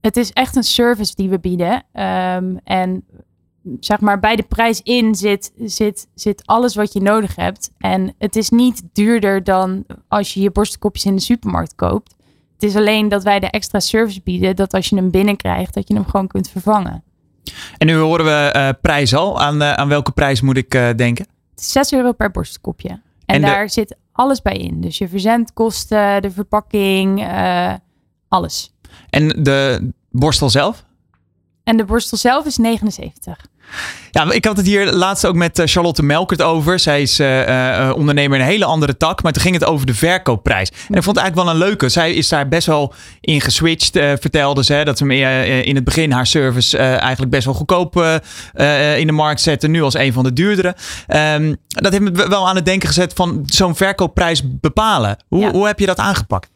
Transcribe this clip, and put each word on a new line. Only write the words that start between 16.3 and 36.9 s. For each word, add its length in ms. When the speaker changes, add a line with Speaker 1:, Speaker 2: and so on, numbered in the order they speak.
Speaker 1:
vervangen. 520
Speaker 2:
En 80
nu 100
horen 280
we, 280
eh, 160
prijs 340
al. 260
Aan, 220
eh, 100
aan 160
welke 240
prijs 280
moet 160
ik, 180
eh, 220
denken? 300
Speaker 1:
Het 100
is 120
zes 200
euro 200
per 180
borstelkopje. 580
En 120
Speaker 2:
En 140
de 60
Speaker 1:
daar 240
zit 260
alles 300
bij 140
in. 240
Dus 180
je 100
verzendkosten, 1120
de 80
verpakking, 920
eh, 500
alles. 460
Speaker 2:
En 180
de 480
borstel 400
zelf? 340
Speaker 1:
En 120
de 80
borstel 340
zelf 280
is 100
negenenzeventig. 880
Speaker 2:
Ja, 220
ik 120
had 120
het 100
hier 260
laatst 340
ook 80
met, 240
eh, 80
Charlotte 360
Melkert 400
over. 360
Zij 240